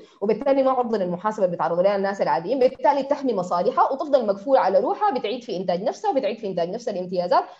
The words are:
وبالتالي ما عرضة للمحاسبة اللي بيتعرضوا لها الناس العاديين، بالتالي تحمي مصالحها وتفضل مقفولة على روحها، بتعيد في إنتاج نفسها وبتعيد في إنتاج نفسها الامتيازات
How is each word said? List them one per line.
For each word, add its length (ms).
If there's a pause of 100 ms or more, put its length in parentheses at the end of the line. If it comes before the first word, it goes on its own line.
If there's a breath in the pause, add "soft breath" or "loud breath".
(200 loud breath)
وبالتالي 420
ما 80
عرضة 280
للمحاسبة 460
اللي 120
بيتعرضوا 260
لها 140
الناس 260
العاديين، 360
بالتالي 440
تحمي 320
مصالحها 580
وتفضل 340
مقفولة 340
على 200
روحها، 380
بتعيد 240
في 140
إنتاج 260
نفسها 280
وبتعيد 280
في 80
إنتاج 240
نفسها 240
الامتيازات 500 (160 loud breath)